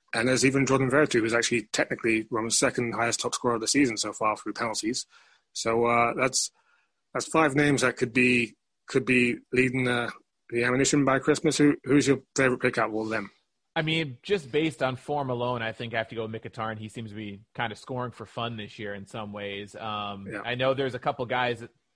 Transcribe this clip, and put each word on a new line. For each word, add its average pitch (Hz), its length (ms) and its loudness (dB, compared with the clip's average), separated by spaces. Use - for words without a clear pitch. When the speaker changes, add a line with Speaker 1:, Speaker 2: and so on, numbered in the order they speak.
Speaker 1:
And 113 140 0
there's 127 180 4
even 135 200 4
Jordan 131 260 2
Veretout, 143 300 4
who's 113 120 0
actually 117 380 0
technically 113 580 0
Roma's 113 280 -2
second 120 360 0
highest 113 280 -2
top 120 120 -4
scorer 120 220 0
of 113 60 -4
the 110 80 -2
season 135 260 2
so 104 160 -4
far 107 240 0
through 104 180 -8
penalties. 113 520 -4
So, 117 320 0
uh, 120 320 4
that's, 127 340 0
that's 131 140 -6
five 156 280 2
names 143 260 4
that 127 140 2
could 120 160 -2
be, 123 440 2
could 123 180 0
be 123 320 2
leading 127 320 2
the, 120 260 -2
the 120 160 0
ammunition 135 400 4
by 131 140 4
Christmas. 151 400 2
Who, 147 260 6
who's 135 220 4
your 135 120 4
favorite 127 240 2
pick 123 180 0
out 110 120 2
of 107 60 -4
all 110 80 -2
of 110 60 -6
them? 107 220 -4
Speaker 2:
I 160 100 0
mean, 156 380 -2
just 165 300 -2
based 151 320 0
on 131 140 0
form 143 320 -4
alone, 123 320 -2
I 113 100 -4
think 117 220 -8
I 120 60 -2
have 117 100 -4
to 113 60 -12
go 113 100 -4
with 110 160 -8
Mkhitaryan. 110 360 -6
He 110 120 -10
seems 113 220 -12
to 101 40 -14
be 104 240 -10
kind 117 160 -4
of 101 60 -12
scoring 123 340 -8
for - 140 -14
fun 117 320 -6
this 104 200 -12
year 104 160 -8
in 98 140 -12
some 107 240 -10
ways. 101 460 -10
Um, 104 520 -8
Speaker 1:
Yeah. 104 140 -8
Speaker 2:
I 120 120 -4
know 131 180 2
there's 131 220 -2
a 120 40 -10
couple 135 260 -4
guys, 123 380 -2